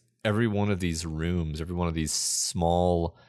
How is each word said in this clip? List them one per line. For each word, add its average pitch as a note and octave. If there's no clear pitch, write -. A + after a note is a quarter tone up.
every A2
one G2+
of F#2+
these E2
rooms, D#2+
every E2+
one F2
of E2
these D#2+
small E2+